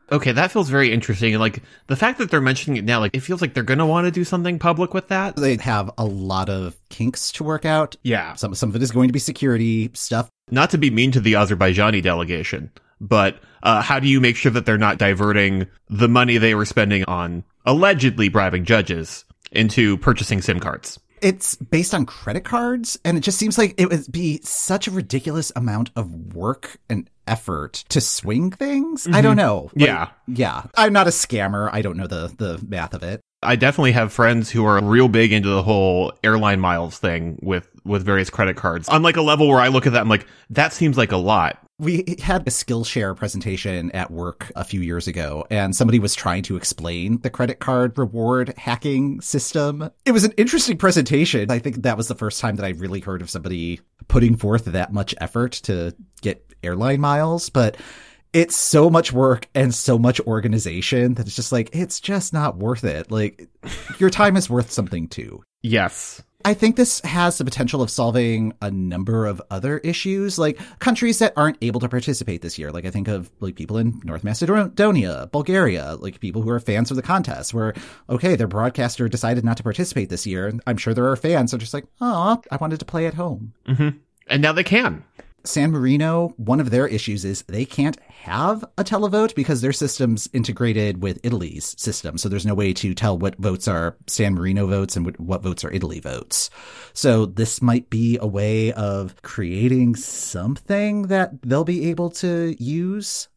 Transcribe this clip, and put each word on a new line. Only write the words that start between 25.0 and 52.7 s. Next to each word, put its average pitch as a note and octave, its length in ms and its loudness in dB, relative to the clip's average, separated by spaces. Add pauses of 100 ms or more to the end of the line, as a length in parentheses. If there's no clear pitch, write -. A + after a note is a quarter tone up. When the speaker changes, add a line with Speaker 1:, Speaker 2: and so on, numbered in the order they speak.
Speaker 2:
amount A#2 440 -2
of F2+ 360 -8
work - 460 -6 (100)
and G2 200 -4 (180)
effort F2+ 600 -4
to D3 100 2
swing B2 520 -2
things. C#4+ 540 -4
I E3 140 4
don't F3 120 6
Speaker 1:
Mm-hmm. G#3 60 6
Speaker 2:
know. G#2 380 0
Like, C#3+ 100 6
Speaker 1:
Yeah. F2 220 2 (220)
Speaker 2:
yeah. A2+ 340 -2 (120)
I'm G#3+ 180 6
not G3 140 6
a E3+ 40 4
scammer. G2+ 600 -2
I G#2+ 80 -2
don't F2+ 160 -6
know F#2 100 -6
the, E2+ 300 -8
the E2+ 280 -6
math F2+ 280 -6
of F2+ 100 -10
it. F#2+ 160 -8 (240)
Speaker 1:
I B2 140 4
definitely C3 360 4
have A2+ 200 2
friends A#2 360 4
who A#2 160 2
are G2+ 160 6
real A#2 280 6
big A2 240 6
into G2+ 160 2
the F#2+ 140 2
whole F#2+ 500 2 (100)
airline G#2+ 380 4
miles E2+ 360 0
thing E2+ 440 -2
with, F2+ 280 -4 (140)
with G2+ 200 -2
various F#2+ 260 2
credit F#2 260 0
cards. E2+ 320 -4
On, D#3 140 4
like, E3 160 4
a E3 40 4
level D3+ 280 6
where C3 100 8
I B2 80 6
look C3 200 4
at A#2+ 60 6
that, A#2+ 80 4
I'm A2 80 2
like, G#2+ 160 4 (240)
"That D3 240 2
seems D3 240 2
like A2 140 2
a G2 60 0
lot." F#2 400 2 (200)
Speaker 2:
We F3 440 -4
had F#3 200 -2
a B2+ 100 -4
Skillshare A2+ 640 -4
presentation F#2+ 800 -6
at F2+ 180 -6
work F2 460 -10
a - 80 -6
few F#2+ 160 -4
years F2 260 -4
ago, D#2 420 -6
and G2 240 -2
somebody A#2 260 4
was G2+ 140 0
trying F#2 300 -4
to F#2 140 -4
explain F2 640 -4
the B2+ 80 -4
credit - 300 -4
card B2 380 0
reward B2 600 -2
hacking C#3 640 -2
system. D3 680 -2 (140)
It C4 80 2
was G#3+ 140 6
an A3 100 0
interesting A#3+ 400 2
presentation. C#3+ 720 2
I A#2+ 100 0
think A#2+ 240 -6
that A#2 120 0
was A2 140 -4
the B2 60 -6
first - 260 -6
time G#2+ 160 -2
that G2 80 -6
I F#2+ 60 -4